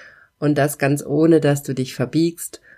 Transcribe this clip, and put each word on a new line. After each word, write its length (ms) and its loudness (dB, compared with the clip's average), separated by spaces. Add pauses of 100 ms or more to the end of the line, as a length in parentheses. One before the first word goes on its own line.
(380)
und 180 0
das 220 0
ganz 260 -2
ohne, 360 4
dass 240 0
du 100 -8
dich 200 -6
verbiegst 680 -4 (160)